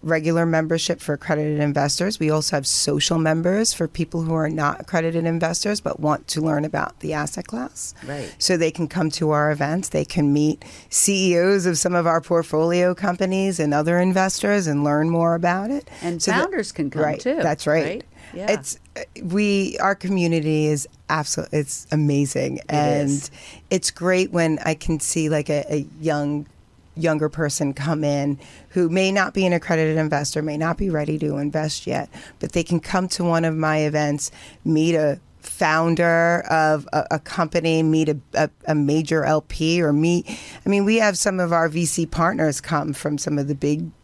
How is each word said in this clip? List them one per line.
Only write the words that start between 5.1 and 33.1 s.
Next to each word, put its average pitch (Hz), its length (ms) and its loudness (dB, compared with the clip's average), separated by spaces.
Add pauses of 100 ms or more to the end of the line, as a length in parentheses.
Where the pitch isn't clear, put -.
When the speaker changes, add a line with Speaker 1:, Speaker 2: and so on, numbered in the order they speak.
Speaker 1:
investors 170 560 -2
but - 180 -4
want 151 280 0
to 156 140 -2
learn 151 220 0
about 151 360 -4
the 156 140 -6
asset 151 340 -6
class. - 480 -10 (100)
Speaker 2:
Right. 135 320 -10
Speaker 1:
So - 180 2
they 165 140 2
can 160 180 -4
come 160 240 0
to 156 200 0
our 147 180 2
events. 151 400 -2
They 151 160 -2
can 147 260 2
meet 147 320 2 (280)
C 190 420 4
E 170 60 4
Os 185 260 4
of 170 140 2
some 180 160 2
of 170 100 4
our 165 160 4
portfolio 170 720 2
companies 190 680 0
and 147 140 2
other 156 240 2
investors 190 720 2
and 147 160 0
learn 147 260 2
more 170 240 2
about 175 380 0
it. 285 180 -6 (140)
Speaker 2:
And - 180 -4
Speaker 1:
So - 80 0
that 226 140 2
Speaker 2:
founders 349 280 -4
can 143 200 -4
come 156 100 -2
Speaker 1:
Right. 151 180 0
Speaker 2:
too, 269 220 -2
Speaker 1:
That's 151 240 -2
right. 151 180 2
Speaker 2:
right? 185 200 -6 (280)
Yeah. 190 200 -4
Speaker 1:
It's, 196 260 -4 (180)
uh, - 60 -10 (220)
we, 196 560 0
our 196 160 2
community 165 720 0
is 151 200 0 (220)
absol-, 156 420 -2
it's 147 400 -4
amazing. 139 680 0
Speaker 2:
It - 120 -12
Speaker 1:
And 147 400 0
Speaker 2:
is. 143 220 -4 (400)
Speaker 1:
it's 185 180 0
great 185 420 0
when 165 320 2
I 160 120 0
can 160 240 -2
see, 156 300 -2
like, 151 200 0
a, 147 240 0
a 147 140 -2 (120)
young 147 460 -2 (500)
younger 156 340 0
person 147 440 -2
come 151 300 -2
in 143 360 0 (300)
who 175 200 0
may 190 220 2
not 190 220 0
be 190 120 0
an 180 80 2
accredited 160 440 0
investor, 151 440 -2
may 151 160 -4
not 165 200 -2
be 196 120 -2
ready 151 300 -2
to 147 180 -2
invest 147 480 -4
yet, - 240 -4 (300)
but - 140 -8
they 170 100 2
can 170 160 0
come 185 300 -2
to - 140 -4